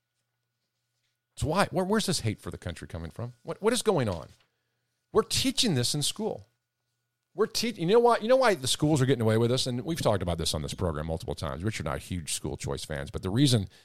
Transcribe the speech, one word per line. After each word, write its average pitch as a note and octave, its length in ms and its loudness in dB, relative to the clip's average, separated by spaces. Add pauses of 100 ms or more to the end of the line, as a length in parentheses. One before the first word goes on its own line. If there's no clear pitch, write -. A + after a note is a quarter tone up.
(1400)
So B2+ 120 -6
why, F3 240 0
where, F3+ 120 0
where's G#3 220 0
this - 140 -2
hate G#2+ 200 -4
for - 120 -10
the - 60 -10
country - 280 -10
coming E2 240 -10
from? B2 220 -12 (100)
What, - 180 -12
what G#3+ 120 2
is A#3+ 100 -2
going D3+ 260 2
on? E2 200 -6 (840)
We're G#3+ 100 4
teaching B3+ 520 0
this A#2+ 200 0
in D3 80 -2
school. - 440 -6 (880)
We're G3 120 2
te-, A3 300 -4
you D#3+ 100 -2
know G#3+ 120 6
why, A#3 200 6
you G#3+ 100 -4
know B3+ 80 6
why B3 180 6
the C3 140 -4
schools D3+ 340 4
are B2+ 40 4
getting B2 160 2
away A2 160 4
with A#2 120 4
this? C3 160 0
And B2 180 -4
we've E3 160 -4
talked G#2 220 2
about F2 160 -2
this D#2+ 160 -2
on D#2 80 -2
this C#2+ 120 -6
program D#2 320 -2
multiple D#2+ 280 -6
times. D2+ 300 -6
Richard G#2 220 -4
and C#2+ 60 -2
I C#2 40 -4
are - 20 -6
huge E2+ 340 -8
school C#2+ 240 -6
choice C#2 280 -6
fans, C#2+ 260 -8
but - 120 -10
the F#2 80 -4
reason A#2+ 380 2 (160)